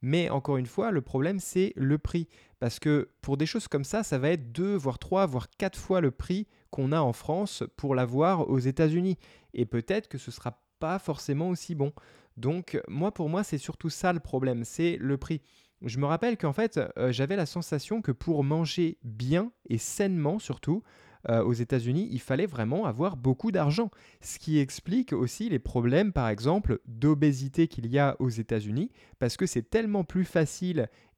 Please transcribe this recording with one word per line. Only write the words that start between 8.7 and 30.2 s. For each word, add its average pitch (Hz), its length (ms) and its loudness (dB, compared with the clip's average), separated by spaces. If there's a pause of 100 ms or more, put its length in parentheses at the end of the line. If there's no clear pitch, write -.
Et 120 140 0
peut-être 190 420 -2
que 135 100 -10
ce - 120 -12
sera - 320 -10 (180)
pas 170 180 -2
forcément 151 520 -2
aussi 175 240 -4
bon. 143 180 0 (440)
Donc 147 520 -2
moi, 170 240 -2
pour 156 160 -2
moi, 190 160 0
c'est 151 140 -2
surtout - 320 -6
ça 180 220 2
le 165 80 -2
problème, 127 440 0
c'est 170 360 0
le 139 160 0
prix. 151 240 -4 (420)
Je 123 160 -4
me 143 80 2
rappelle 202 320 0
qu'en 147 160 0
fait, 220 260 0 (180)
euh, 127 140 2
j'avais 139 240 0
la 175 80 2
sensation 170 560 -4
que 151 100 0
pour 147 320 0
manger 160 600 0
bien 131 500 0 (160)
et 117 80 2
sainement 185 640 0
surtout, - 440 -4 (460)
euh, 117 140 4
aux 117 100 2
États-Unis, 123 580 0
il 120 100 -4
fallait 143 260 0
vraiment 143 400 -2
avoir 147 300 -2
beaucoup 131 360 2
d'argent. 175 380 2 (300)
Ce - 180 -12
qui 156 200 2
explique 175 540 0
aussi 135 360 0
les 151 100 0
problèmes, 131 540 2
par 120 160 0
exemple, 120 580 0
d'obésité 139 800 2
qu'il 117 180 -8
y 127 120 2
a 139 200 2
aux 127 120 0
États-Unis, 113 600 -2 (280)
parce 120 180 0
que 185 100 0
c'est 117 220 -2
tellement 208 360 2
plus 180 200 0